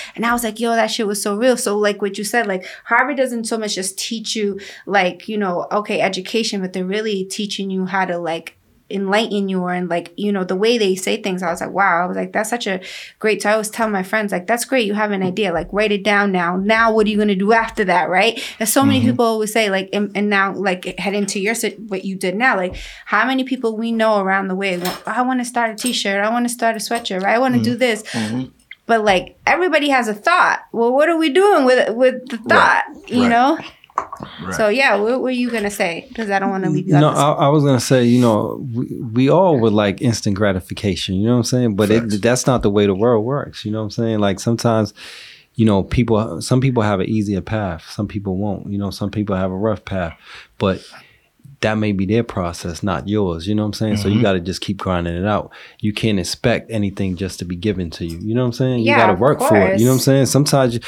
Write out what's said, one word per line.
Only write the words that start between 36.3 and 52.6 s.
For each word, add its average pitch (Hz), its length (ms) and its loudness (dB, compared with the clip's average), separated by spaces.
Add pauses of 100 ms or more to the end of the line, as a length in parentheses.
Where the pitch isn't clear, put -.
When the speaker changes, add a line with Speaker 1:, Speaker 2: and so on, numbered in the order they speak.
Speaker 1:
I 196 80 2
don't 196 100 0
wanna 190 200 -2
leave 151 180 -2
you 151 80 4
out 147 60 8
Speaker 3:
No, 151 100 6
Speaker 1:
this - 80 0
Speaker 3:
I, 143 140 4
I 143 160 2
was 151 140 4
gonna 135 160 4
say, 127 260 4
you 120 160 6
know, 110 520 2
we, 120 120 -4 (280)
we 131 160 4
all 160 300 4
would 110 140 4
like 101 280 2
instant 107 340 0
gratification, 95 800 -2
you 101 100 0
know 120 80 2
what 123 40 2
I'm 117 60 2
saying? 120 320 0
But 104 160 2
it, 113 100 4
Speaker 2:
Facts. 107 180 -2
Speaker 3:
that's 117 280 2
not 123 160 2
the 110 80 4
way 104 160 4
the 95 80 2
world 110 300 2
works, 135 400 -6
you 104 60 -6
know 107 80 -4
what 110 60 -4
I'm 104 60 -8
saying? 113 280 -2
Like, 101 200 0
sometimes, 113 540 0 (640)
you 110 100 4
know, 98 180 4
people, 113 580 0
some 131 200 2
people 123 220 2
have 104 180 0
an - 80 -4
easier 101 320 -2
path, 95 500 -6
some 104 160 -4
people 98 300 -4
won't, 101 340 -6
you 101 80 -4
know, 101 100 -4
some 98 220 -6
people 101 240 -2
have 92 160 -2
a 95 60 -6
rough 107 280 -2
path, 90 280 -6 (440)
but 95 240 0 (800)
that 107 160 0
may 107 140 0
be 95 160 -2
their 113 160 2
process, 85 580 -6